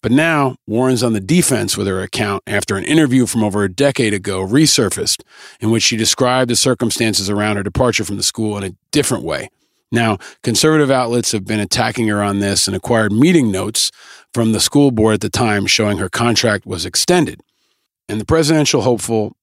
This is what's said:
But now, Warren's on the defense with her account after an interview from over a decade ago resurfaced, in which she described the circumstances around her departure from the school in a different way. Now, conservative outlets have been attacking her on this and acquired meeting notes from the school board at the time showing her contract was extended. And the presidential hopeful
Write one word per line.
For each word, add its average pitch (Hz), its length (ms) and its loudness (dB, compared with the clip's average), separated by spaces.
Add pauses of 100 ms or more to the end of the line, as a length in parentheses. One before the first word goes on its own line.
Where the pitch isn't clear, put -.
But 107 120 -2
now, 147 440 2 (100)
Warren's 123 360 0
on 120 100 0
the 104 80 -2
defense 104 560 0
with 98 120 -4
her 95 140 -4
account 101 440 -6
after 101 300 -4
an 98 80 -6
interview 131 420 2
from 110 160 -2
over 104 220 0
a 92 80 -2
decade 120 420 0
ago 95 320 -4
resurfaced, 110 760 0 (380)
in 110 100 0
which 113 120 2
she - 140 0
described 123 540 0
the 117 60 0
circumstances 110 720 0
around 104 280 0
her 98 80 -6
departure 110 400 0
from 101 120 -6
the 101 60 -4
school 107 340 -4
in 101 60 -8
a 98 140 -10 (160)
different 135 320 0
way. 73 260 -6 (400)
Now, 113 280 0 (240)
conservative 147 480 2
outlets 120 420 0
have 98 140 -4
been 110 140 -2
attacking 110 480 -2
her 104 140 0
on 101 160 0
this 101 300 0
and 98 80 -4
acquired 110 340 0
meeting 135 400 4
notes 95 400 -2 (440)
from 113 180 2
the 104 80 0
school 143 300 4
board 110 240 2
at 98 80 0
the 110 80 -4
time 104 360 0
showing 104 320 0
her 95 120 -4
contract 113 560 0
was 85 180 -6
extended. 147 560 0 (680)
And 107 120 -4
the 101 60 -8
presidential 151 560 2
hopeful 110 600 -2